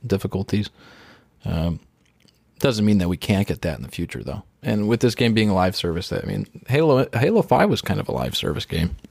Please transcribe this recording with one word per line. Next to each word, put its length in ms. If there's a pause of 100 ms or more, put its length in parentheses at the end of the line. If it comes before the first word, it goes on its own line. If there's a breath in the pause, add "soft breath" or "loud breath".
difficulties. 640 (800 loud breath)
Um, 340 (800)
doesn't 260
mean 120
that 100
we 80
can't 320
get 140
that 140
in 60
the 80
future, 320
though. 220 (180)
And 260
with 120
this 160
game 180
being 160
a 40
live 200
service, 360
that, 140
I 40
mean, 180 (220)
Halo, 440
Halo 300
five 260
was 140
kind 160
of 100
a 40
live 240
service 280
game 320 (140)